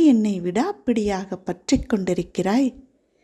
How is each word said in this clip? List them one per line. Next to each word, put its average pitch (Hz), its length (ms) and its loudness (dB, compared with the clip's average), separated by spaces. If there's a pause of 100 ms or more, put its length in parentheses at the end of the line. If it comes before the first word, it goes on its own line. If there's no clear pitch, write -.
என்னை 214 340 4
விடாப்பிடியாக 202 960 -2
பற்றிக் - 520 -4
கொண்டிருக்கிறாய்? 190 800 -2 (540)